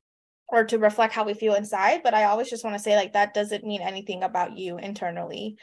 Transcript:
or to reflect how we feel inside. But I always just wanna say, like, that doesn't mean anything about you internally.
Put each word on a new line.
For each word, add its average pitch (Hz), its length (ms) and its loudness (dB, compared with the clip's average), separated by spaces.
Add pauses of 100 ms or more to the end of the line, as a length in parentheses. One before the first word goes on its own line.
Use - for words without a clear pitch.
(480)
or 233 140 4
to 220 160 0
reflect 220 340 4
how 220 120 -2
we 208 100 -2
feel 214 200 2
inside. 208 500 2
But 233 100 4
I 214 100 4
always 220 240 2
just 226 160 -8
wanna 208 140 -4
say, 208 180 2
like, 196 180 0
that 202 200 2
doesn't 208 300 -2
mean 208 160 -4
anything 190 420 -6
about 180 340 -2
you 175 220 -8
internally. 196 840 -8